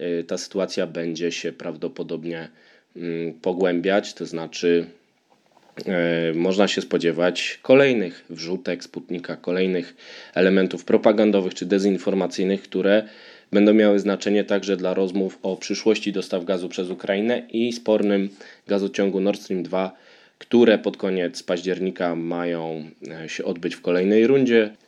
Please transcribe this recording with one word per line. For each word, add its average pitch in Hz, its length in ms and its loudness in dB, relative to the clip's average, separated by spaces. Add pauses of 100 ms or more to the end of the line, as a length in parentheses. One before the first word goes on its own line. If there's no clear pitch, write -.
(200)
e, 82 40 -8
ta 92 140 -6
sytuacja 92 480 -4
będzie 82 460 -4
się 82 200 -8
prawdopodobnie, 82 960 -10 (480)
mm, 85 380 -6
pogłębiać, 92 800 0
to 85 120 -10
znaczy, 85 600 0 (1000)
e, 85 460 0
można 92 360 2
się 98 120 -2
spodziewać 85 840 -2
kolejnych 127 680 4
wrzutek 85 540 -6
Sputnika, 85 520 -10
kolejnych 92 600 -2 (380)
elementów 92 500 2
propagandowych 104 680 4
czy 90 120 -8
dezinformacyjnych, 95 960 0
które 98 400 2 (500)
będą 104 220 6
miały 107 240 6
znaczenie 101 460 0
także 98 320 -2
dla 92 180 -2
rozmów 95 480 -2
o 95 140 -4
przyszłości 104 560 0
dostaw 95 320 -4
gazu 92 240 -2
przez 90 220 -6
Ukrainę 101 520 -2 (100)
i 117 200 0
spornym 104 560 2 (380)
gazociągu 98 540 0
Nord 101 200 0
Stream 92 220 -6
dwa, 92 300 -4 (460)
które 117 400 4
pod 101 180 -4
koniec 92 460 -4
października 90 720 -4
mają, 85 720 -6 (400)
e, 78 40 -12
się - 160 -10
odbyć 87 300 -6
w - 60 -16
kolejnej 98 460 4
rundzie. 117 440 4 (180)